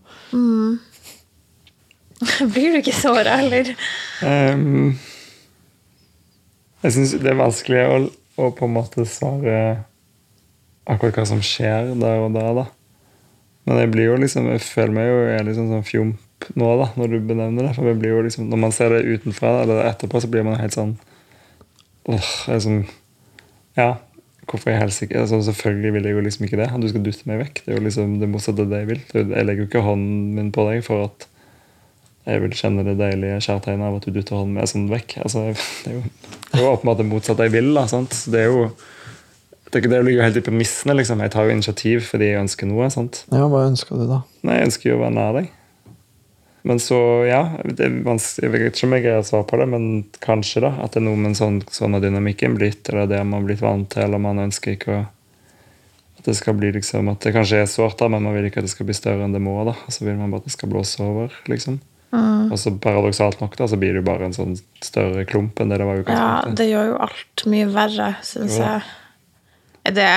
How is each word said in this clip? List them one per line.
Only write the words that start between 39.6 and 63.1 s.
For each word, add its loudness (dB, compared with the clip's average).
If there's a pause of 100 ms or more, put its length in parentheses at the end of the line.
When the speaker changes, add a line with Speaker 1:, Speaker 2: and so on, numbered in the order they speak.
Speaker 2:
det, 4
det 4
ligger 4
jo 6
helt 2
i -4
premissene, 0
liksom. 0
Jeg -2
tar 4
jo 4
initiativ 0
fordi 2
jeg 0
ønsker -4
noe, 0
sant? -6
Speaker 3:
Ja, 4
hva 4
ønsker -2
du 0
da? 0 (240)
Speaker 2:
Nei, 2
jeg 4
ønsker -2
jo 2
å 0
være 0
nær 0
deg. -6 (1120)
Men 2
så, 0 (320)
ja, 4 (260)
det -2
er -2 (100)
vans-, -2
jeg 0
vet 2
ikke -4
om 4
jeg 2
greier 2
å -2
svare 2
på 2
det, 4
men 0 (360)
kanskje 0
da, 4 (160)
at -6
det 2
er 0
noe 0
med 2
en -2
sånn, 2 (180)
sånn 0
av 0
dynamikken 0
blitt, -2
eller 0
det 0
man -2
har -2
blitt -2
vant 0
til, 0
eller 0
man -2
ønsker -4
ikke -4
å, -2 (1200)
at -4
det 0
skal 0
bli 0
liksom, -2
at -6
det 0
kanskje 4
er -2
sårt 0
da, 4
men 0
man 0
vil 0
ikke -4
at -4
det -8
skal -6
bli -2
større -2
enn 0
det 0
må -2 (100)
da, -4
og -14
så -6
vil -2
man -4
bare -6
at -12
det -10
skal -6
blåse -4
over, -4 (160)
liksom. -4 (340)
Speaker 1:
Mm. 2
Speaker 2:
Og -2
så 0
paradoksalt 0